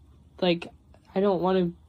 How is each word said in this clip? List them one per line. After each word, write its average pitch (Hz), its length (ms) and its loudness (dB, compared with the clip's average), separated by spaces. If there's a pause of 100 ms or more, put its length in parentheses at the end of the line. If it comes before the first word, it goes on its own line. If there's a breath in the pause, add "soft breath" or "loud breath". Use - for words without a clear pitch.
(400)
like, 175 260 0 (480)
I 190 60 0
don't 190 200 2
wanna 185 300 0 (180)